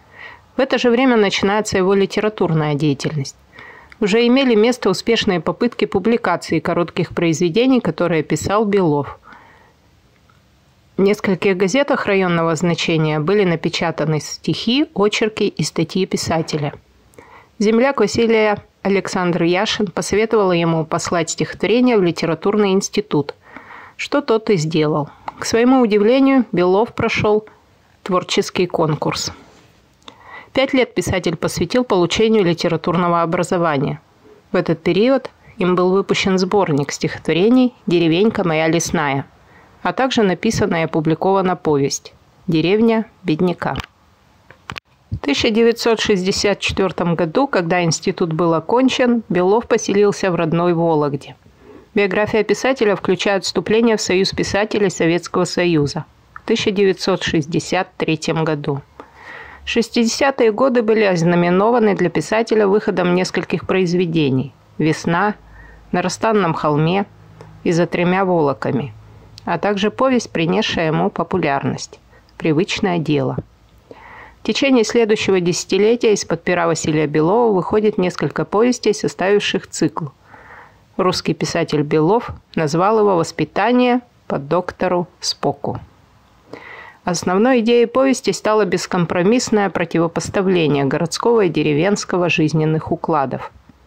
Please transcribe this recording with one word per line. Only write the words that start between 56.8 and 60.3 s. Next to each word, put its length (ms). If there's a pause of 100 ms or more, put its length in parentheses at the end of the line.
шестьдесят 640 (100)
третьем 460
году. 380 (840)
Шестидесятые 880